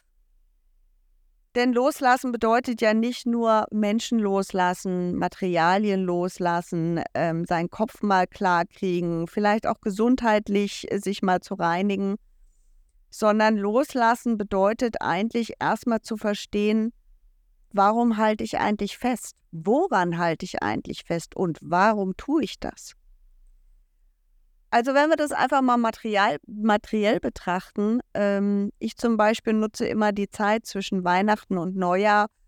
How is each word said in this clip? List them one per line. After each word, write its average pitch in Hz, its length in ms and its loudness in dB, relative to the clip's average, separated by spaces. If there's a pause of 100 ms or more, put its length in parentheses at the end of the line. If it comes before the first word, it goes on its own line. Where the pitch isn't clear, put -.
(1600)
Denn 247 160 2
loslassen 254 580 2
bedeutet 233 500 0
ja 214 140 4
nicht 226 320 -2
nur 226 460 2
Menschen 214 480 -2
loslassen, 185 960 -2
Materialien 185 880 0
loslassen, 175 960 -2 (120)
ähm, 165 300 -2
seinen 170 240 -2
Kopf - 340 -6
mal 190 260 2
klar 175 360 0
kriegen, 175 600 -2
vielleicht 208 400 0
auch - 140 -2
gesundheitlich 214 1120 0
sich 202 260 -4
mal 185 200 2
zu - 140 -10
reinigen, 196 600 -2 (960)
sondern 214 460 2
loslassen 233 840 0
bedeutet 196 640 0
eigentlich 220 560 -2
erstmal 220 440 0
zu - 140 -8
verstehen, 214 760 -2 (800)
warum 220 440 2
halte 220 260 2
ich - 160 -4
eigentlich 202 400 -2
fest? - 380 -4 (160)
Woran 190 680 0
halte 170 260 -2
ich - 160 -8
eigentlich - 440 -6
fest - 320 -6
und 170 260 -2
warum 190 540 2
tue 285 260 -2
ich - 160 -6
das? - 360 -12 (1800)
Also 240 200 2
wenn 285 160 4
wir 320 80 4
das 294 140 0
einfach 269 320 2
mal 247 140 4
material-, 226 640 0 (100)
materiell 214 720 0
betrachten, 208 800 -4 (140)
ähm, 202 640 0
ich 220 160 -8
zum 233 200 0
Beispiel 214 360 0
nutze 220 340 -2
immer 214 240 0
die 202 180 -4
Zeit 214 380 -2
zwischen 196 380 -4
Weihnachten 190 540 0
und 180 180 -6
Neujahr, 202 500 2 (220)